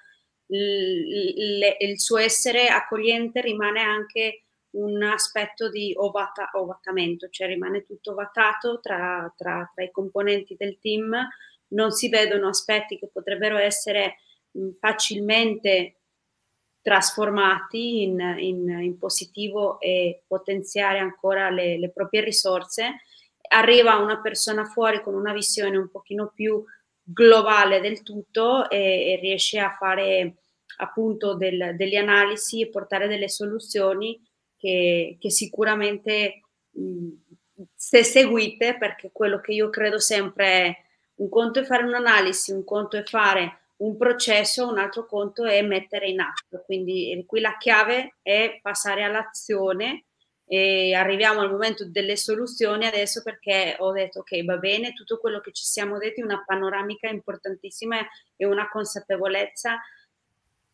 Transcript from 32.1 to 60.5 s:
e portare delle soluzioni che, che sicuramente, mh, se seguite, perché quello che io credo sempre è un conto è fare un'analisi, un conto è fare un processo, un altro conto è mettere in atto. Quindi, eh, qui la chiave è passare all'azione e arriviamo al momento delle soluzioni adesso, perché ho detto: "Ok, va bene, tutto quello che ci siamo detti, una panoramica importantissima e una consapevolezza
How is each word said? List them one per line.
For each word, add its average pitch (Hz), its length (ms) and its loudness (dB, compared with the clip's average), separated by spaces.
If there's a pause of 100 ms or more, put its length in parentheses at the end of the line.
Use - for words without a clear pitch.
e 226 80 -2
portare 202 380 -2
delle 202 220 -4
soluzioni 208 920 -2 (360)
che, 175 600 0
che 214 100 -4
sicuramente, 208 1120 -2 (300)
mh, 180 360 -8 (680)
se - 280 6
seguite, 233 720 4
perché 202 340 -6
quello 202 280 0
che 214 140 -4
io 214 160 2
credo 214 300 0
sempre 202 460 0
è 185 380 2 (320)
un 202 140 -4
conto 233 300 2
è 254 40 2
fare 247 200 2
un'analisi, 226 680 2
un 190 120 -4
conto 208 340 -4
è 202 60 -6
fare 196 560 0 (180)
un 214 200 -4
processo, 240 680 2
un 226 120 -2
altro 202 260 -4
conto 208 400 -4
è 202 160 4
mettere 202 460 -2
in 190 120 -2
atto. - 460 -8
Quindi, 185 460 -4
eh, 180 140 -8
qui 226 160 -2
la 214 160 -2
chiave 233 640 2
è 220 400 0
passare 202 420 -4
all'azione 208 1040 -4 (420)
e 190 460 4
arriviamo 196 480 4
al 196 100 0
momento 208 380 -2
delle 196 260 -2
soluzioni 220 720 -2
adesso, 214 360 -2
perché 190 580 -2
ho 190 120 0
detto: 190 280 -4
"Ok, 180 260 -4
va 180 120 0
bene, 208 360 -2
tutto 226 260 -8
quello 214 220 -4
che 202 100 -16
ci - 140 -10
siamo 208 320 -4
detti, 220 240 -6
una 202 240 -6
panoramica 196 640 -4
importantissima 196 880 -8 (380)
e 196 100 -4
una 208 240 0
consapevolezza 202 1080 -4 (960)